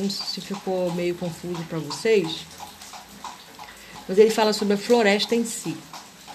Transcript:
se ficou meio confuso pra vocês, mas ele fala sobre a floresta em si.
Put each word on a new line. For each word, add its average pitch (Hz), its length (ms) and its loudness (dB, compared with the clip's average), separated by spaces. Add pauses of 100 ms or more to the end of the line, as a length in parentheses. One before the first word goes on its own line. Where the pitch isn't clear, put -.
(100)
se - 300 -8
ficou 185 520 -4
meio 175 220 -2
confuso 175 540 -8
pra 165 100 -4
vocês, 165 500 2 (1800)
mas 190 100 -2
ele 220 120 10
fala 214 220 4
sobre 202 220 2
a 202 40 0
floresta 208 560 4
em 233 100 2
si. 170 320 -6 (580)